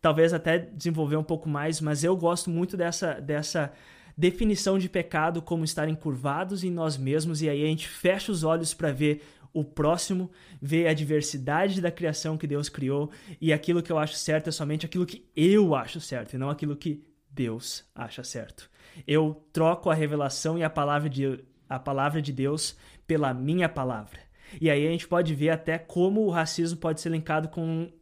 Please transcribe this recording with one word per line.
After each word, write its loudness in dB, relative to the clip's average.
talvez, 6
até 2
desenvolver -2
um 0
pouco -4
mais, -2
mas -2
eu 4
gosto 0
muito -2
dessa, -2
dessa -2
definição 2
de 0
pecado -2
como -2
estar -2
encurvados -4
em -2
nós 0
mesmos, 0
e 2
aí 0
a 2
gente -2
fecha 0
os 0
olhos 0
pra -2
ver 2
o -2
próximo, 0
ver 2
a 4
diversidade 0
da 0
criação -2
que -4
Deus -2
criou, -2
e 2
aquilo 2
que -6
eu 2
acho -2
certo 0
é -4
somente -4
aquilo -2
que -14
eu 6
acho -4
certo, -8
e -6
não -2
aquilo -4
que -6
Deus -6
acha -12
certo. -12
Eu 2
troco 2
a 4
revelação 0
e 0
a 2
palavra 0
de, -2
a -6
palavra 0
de -4
Deus -2
pela 2
minha 0
palavra. -6
E 4
aí 4
a 2
gente -4
pode 2
ver 2
até 0
como 2
o 4
racismo 0
pode -2
ser -4
linkado 0
com -4
um -2